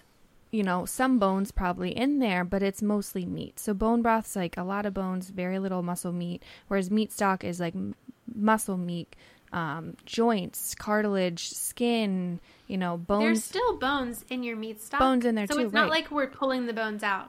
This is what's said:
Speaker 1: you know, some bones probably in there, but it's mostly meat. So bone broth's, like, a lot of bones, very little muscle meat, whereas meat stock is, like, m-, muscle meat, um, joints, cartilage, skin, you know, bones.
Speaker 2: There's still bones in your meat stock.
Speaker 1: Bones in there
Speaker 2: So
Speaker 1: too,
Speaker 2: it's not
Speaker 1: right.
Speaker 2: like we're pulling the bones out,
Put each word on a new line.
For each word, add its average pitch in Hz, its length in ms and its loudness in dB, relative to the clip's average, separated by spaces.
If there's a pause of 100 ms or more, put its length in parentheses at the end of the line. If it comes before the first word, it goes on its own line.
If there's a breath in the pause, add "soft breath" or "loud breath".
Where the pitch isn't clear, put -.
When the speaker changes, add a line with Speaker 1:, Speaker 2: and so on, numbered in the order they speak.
(500)
Speaker 1:
you 214 120 0
know, 185 220 2
some 254 340 2
bones 196 340 4
probably 180 440 0
in 277 220 2
there, 190 260 2
but 190 180 0
it's 196 200 0
mostly 208 440 0
meat. - 340 -8
So 214 140 -2
bone 226 280 2
broth's, 226 340 0
like, 175 200 -2
a 185 80 -4
lot 202 220 -2
of 196 80 -4
bones, 185 360 -4
very 185 280 -4
little 185 240 -2
muscle 175 300 -4
meat, 175 300 -4 (260 loud breath)
whereas 190 220 0
meat 214 220 2
stock 190 320 0
is, 175 160 -4
like, 175 140 -2
m-, 196 200 -6 (400)
muscle 208 420 2
meat, 175 380 -6 (380 soft breath)
um, 165 440 -4 (100)
joints, 226 680 0
cartilage, 196 760 0
skin, 196 880 0 (260 soft breath)
you 196 120 -4
know, 175 180 0
bones. 202 280 2
Speaker 2:
There's 220 200 4
still 466 340 0
bones 262 500 -2
in 254 140 -4
your 233 140 -4
meat 220 240 -8
stock. - 200 -4
Speaker 1:
Bones 262 240 6
in 240 100 2
there 208 120 0
Speaker 2:
So 294 100 -2
Speaker 1:
too, 254 80 2
Speaker 2:
it's 208 80 -2
not 277 100 6
Speaker 1:
right. - 80 2
Speaker 2:
like 320 200 2
we're 294 180 2
pulling 262 380 0
the 233 60 -2
bones 214 300 -4
out, 202 260 -2